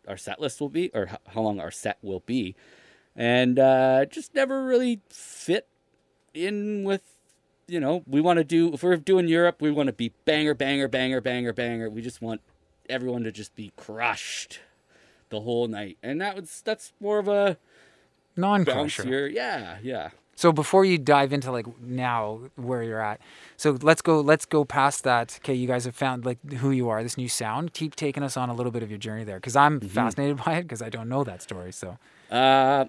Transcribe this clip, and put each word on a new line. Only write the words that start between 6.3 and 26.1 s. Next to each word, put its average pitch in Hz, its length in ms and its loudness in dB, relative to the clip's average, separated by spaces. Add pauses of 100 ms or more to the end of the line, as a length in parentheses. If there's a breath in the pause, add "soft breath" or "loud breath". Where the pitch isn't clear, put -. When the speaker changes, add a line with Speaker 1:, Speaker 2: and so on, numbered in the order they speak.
Speaker 1:
in 202 500 -4
with, 196 180 0 (680)
you 170 120 -4
know, 156 280 0
we 139 140 2
wanna 170 220 6
do, 165 300 4
if 139 100 -6
we're 180 140 4
doing 180 300 4
Europe, 170 340 4
we 151 100 2
wanna 143 220 2
be 117 180 -4 (140)
banger, 151 280 2
banger, 139 340 0
banger, 131 340 0
banger, 123 320 -2
banger. 117 360 -4
We 107 120 -10
just 120 200 -12
want 113 200 -6 (480)
everyone 123 340 -4
to 113 80 -6
just 104 240 -14
be 104 200 -14
crushed - 840 -6 (680 soft breath)
the 107 120 -6
whole 120 260 0
night. 104 360 -10
And 139 180 -6
that 196 140 -4
was, 185 280 -14
that's - 380 -6
more 208 180 0
of 196 80 -2
a 202 300 2 (800 soft breath)
Speaker 2:
Non-crusher. 151 680 2
Speaker 1:
bouncier, 139 300 -2
yeah, 117 480 -6
yeah. 110 280 -6 (260)
Speaker 2:
So 170 160 6
before 160 340 4
you 180 140 4
dive 139 340 4
into, 131 180 -2
like, 120 140 -4 (160)
now 120 600 -4 (140)
where 120 280 -4
you're 110 180 -4
at, 107 180 -4 (380 loud breath)
so 147 240 2
let's 156 220 4
go, 160 180 4
let's 147 240 4
go 151 180 2
past 139 400 0
that. 120 380 0
Okay, 139 140 -4
you 123 120 -2
guys 123 180 0
have 123 100 -8
found, 127 300 -4